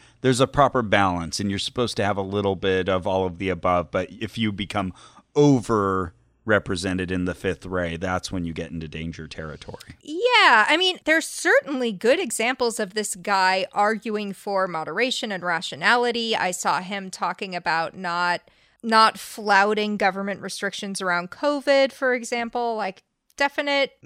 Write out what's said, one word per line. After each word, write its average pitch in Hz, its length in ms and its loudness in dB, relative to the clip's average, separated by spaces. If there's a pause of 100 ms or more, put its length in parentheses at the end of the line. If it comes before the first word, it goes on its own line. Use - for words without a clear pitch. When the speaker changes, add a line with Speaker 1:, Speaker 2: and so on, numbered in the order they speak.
(220)
Speaker 1:
there's 127 180 2
a 135 60 6
proper 131 380 2
balance 92 560 2
and 101 100 -2
you're 98 80 -2
supposed - 400 -4
to 107 80 0
have 101 120 0
a 101 40 -2
little 98 340 0
bit 92 320 0
of 92 200 0
all 95 180 2
of 87 140 -6
the 95 100 -2
above, 90 400 0
but 92 220 -2
if 104 260 -10
you 110 140 0
become 95 420 -4 (420)
overrepresented 98 1800 2
in 90 140 -2
the 87 80 -2
fifth 90 320 -4
ray, 87 320 -4
that's 92 340 -4
when 90 140 -4
you 82 80 -6
get 82 180 -8
into 80 160 -8
danger 80 400 -10
territory. - 720 -14
Speaker 2:
Yeah, 349 680 4
I - 100 4
mean, 370 280 0
there's 320 220 2
certainly 320 640 0
good 240 280 2
examples 240 600 -2
of 196 140 -4
this 208 220 -4
guy 190 560 2
arguing 208 600 0
for 190 340 -2
moderation 180 640 -2
and 180 120 -6
rationality. 220 920 0
I 185 160 0
saw 175 300 -2
him 190 280 -8
talking 185 460 -6
about 165 420 -2
not, 175 440 -2 (420)
not 220 360 2
flouting 208 760 2
government 196 440 -2
restrictions 196 600 -8
around 175 300 -2
covid, 277 600 2
for 254 220 0
example, 233 600 -4
like, 202 260 -6 (340)
definite 285 580 0 (120)